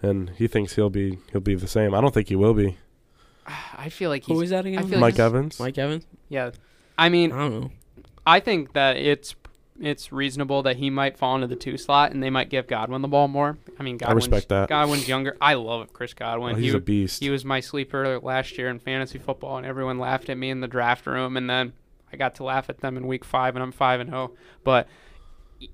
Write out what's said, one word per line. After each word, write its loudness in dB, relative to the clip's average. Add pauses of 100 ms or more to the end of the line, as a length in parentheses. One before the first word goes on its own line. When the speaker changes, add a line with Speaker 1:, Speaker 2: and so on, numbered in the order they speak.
Speaker 1:
and 0
he 0
thinks 0
he'll 4
be, -2 (120)
he'll -2
be 0
the -2
same. 2
I 4
don't 4
think 2
he 0
will 6
be. 2
Speaker 2:
<sighs> -20
I -10
feel -4
like -2
Speaker 3:
Who 0
Speaker 2:
he's, 2
Speaker 3:
is -4
that 0
again? -2
Speaker 2:
I -2
feel 2
Speaker 1:
Mike 6
Speaker 2:
like 6
he's 2
Speaker 1:
Evans. 2
Speaker 3:
Mike -6
Evans? -4 (240)
Speaker 2:
Yeah. -6 (460)
I 6
mean, 6
Speaker 3:
I -6
don't -2
know. -8 (540)
Speaker 2:
I 8
think 0
that 4
it's, 0 (440)
it's -6
reasonable -2
that 0
he -2
might -2
fall 0
into -2
the -6
two -8
slot 4
and -4
they -2
might -2
give -2
Godwin -4
the -4
ball 4
more. -2 (220)
I -8
mean, -6
Speaker 1:
I -6
Speaker 2:
Godwin's, 4
Speaker 1:
respect 2
that. 2
Speaker 2:
Godwin's 2
younger. -2
I 6
love -6
Chris -10
Godwin. -4
Speaker 1:
Oh, 0
he's 2
Speaker 2:
He, 2
Speaker 1:
a 0
beast. 0
Speaker 2:
he -2
was -2
my -2
sleeper -4
last -4
year -4
in -6
fantasy -6
football, -8
and -10
everyone -6
laughed -4
at -6
me -6
in -6
the -6
draft 0
room, -2
and -2
then -2 (400)
I -14
got -2
to -12
laugh -2
at -12
them -4
in -6
week -6
five, 0
and -4
I'm -6
five 2
and -8
oh. -6 (320)
But, 4 (720)
y-, -18